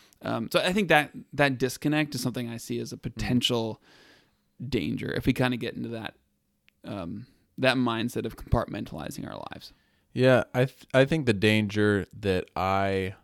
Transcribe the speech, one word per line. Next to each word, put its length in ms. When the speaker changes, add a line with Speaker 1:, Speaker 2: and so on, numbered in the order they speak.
Speaker 1:
um, 300
so 80
I 140
think 140
that, 240
that 240
disconnect 580
is 60
something 260
I 120
see 200
as 140
a 60
Speaker 2:
Mm. 40
Speaker 1:
potential 800
danger 460
if 100
we 80
kinda 240
get 160
into 160
that, 260
um, 400
that 220
mindset 480
of 100
compartmentalizing 920
our 240
lives. 220
Speaker 2:
Yeah, 400
I 140
th-, 260
I 140
think 180
the 80
danger 720
that 340
I 680